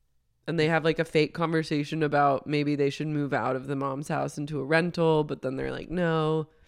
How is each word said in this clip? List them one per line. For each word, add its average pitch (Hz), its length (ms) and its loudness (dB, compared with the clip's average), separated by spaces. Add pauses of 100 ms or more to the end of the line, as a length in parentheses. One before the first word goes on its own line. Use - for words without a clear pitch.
(480)
And 160 100 -2
they 151 120 4
have, 160 160 2
like, 160 140 2
a 165 40 2
fake 156 300 2
conversation 160 680 -2
about 143 460 2
maybe 147 280 0
they 143 140 2
should 151 180 -4
move 147 260 -2
out 127 240 0
of 131 100 -12
the 139 80 -4
mom's 139 320 -4
house 143 300 -4
into 147 240 -6
a - 20 -4
rental, 160 640 2
but 147 160 -8
then 131 160 -4
they're 135 140 -4
like, - 180 -8
"No." 160 580 0 (200)